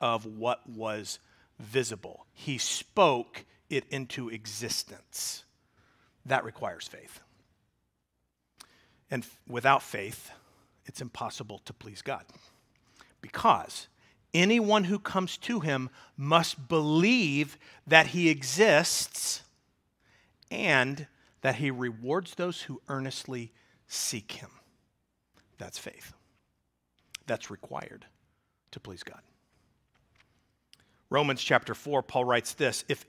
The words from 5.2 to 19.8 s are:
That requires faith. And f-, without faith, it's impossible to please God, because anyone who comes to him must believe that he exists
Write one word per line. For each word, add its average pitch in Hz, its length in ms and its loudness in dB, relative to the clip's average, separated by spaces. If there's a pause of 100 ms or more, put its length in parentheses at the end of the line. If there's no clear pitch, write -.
That 135 180 0
requires 101 440 -10
faith. - 340 -20 (1900)
And 123 120 -4
f-, - 140 -20 (100)
without 131 360 4
faith, - 480 -10 (540)
it's - 160 -14
impossible 110 640 -10
to - 80 -14
please - 280 -16
God, 131 240 -6 (960)
because - 680 0 (460)
anyone 208 520 6
who 196 120 0
comes 185 400 -2
to 240 220 -4
him 139 300 -2 (280)
must 147 500 2
believe 156 920 4 (280)
that 156 220 8
he 165 220 4
exists 156 1120 4 (1040)